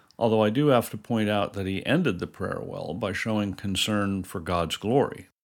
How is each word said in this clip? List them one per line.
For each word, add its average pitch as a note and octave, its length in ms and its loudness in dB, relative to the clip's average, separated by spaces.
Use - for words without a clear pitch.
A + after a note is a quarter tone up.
Although A2 240 6
I G#2+ 80 4
do D3 160 2
have B2 240 4
to A2+ 60 -10
point A2 300 0
out G#2 260 0
that G2 120 -4
he F#2+ 180 -2
ended B2 360 0
the F2+ 80 -4
prayer - 340 -6
well - 320 -8
by G2+ 180 -4
showing G2+ 440 -2
concern G2 640 -2
for F2+ 180 -8
God's E2+ 380 -2
glory. A#2+ 520 0